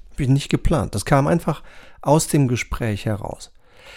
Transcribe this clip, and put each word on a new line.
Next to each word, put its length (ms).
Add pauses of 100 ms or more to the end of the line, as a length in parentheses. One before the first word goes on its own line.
(120)
Hab 80
ich 80
nicht 200
geplant. 460
Das 100
kam 220
einfach 360 (380)
aus 280
dem 200
Gespräch 560
heraus. 480 (440)